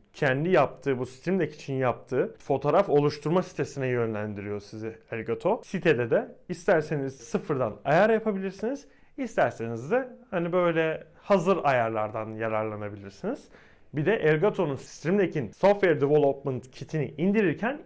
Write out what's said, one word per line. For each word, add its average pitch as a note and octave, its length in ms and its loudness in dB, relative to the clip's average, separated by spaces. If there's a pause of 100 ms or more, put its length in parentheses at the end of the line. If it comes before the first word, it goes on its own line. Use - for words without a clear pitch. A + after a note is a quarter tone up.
(120)
kendi C#3+ 360 0
yaptığı, C#3 500 2
bu B2 80 -4
Stream F#3 320 -4
Deck D3+ 160 -2
için - 200 -8
yaptığı C3 640 -2
fotoğraf D3 500 2
oluşturma D3 540 2
sitesine - 440 -6
yönlendiriyor G#2+ 760 -4
sizi A2 360 -12 (140)
Elgato. A#2 540 -2
Sitede C3+ 460 0
de A3+ 240 0 (140)
isterseniz D#3 680 0
sıfırdan D#3 560 -2 (120)
ayar F3+ 260 4
yapabilirsiniz. G#3+ 800 -2 (300)
İsterseniz A#2+ 720 -2
de B3+ 180 0 (220)
hani E3+ 220 -2
böyle E3 520 2 (180)
hazır F#3 420 4
ayarlardan A2 680 0
yararlanabilirsiniz. G#2+ 1160 -6 (440)
Bir C#3 140 0
de F#3+ 100 2
Elgato'nun D#3 600 2
Stream - 420 -2
Deck'in D#3 320 0
Software F#3 500 4
Development C#3 680 2
Kit'ini C#3 480 -6
indirirken G3+ 680 0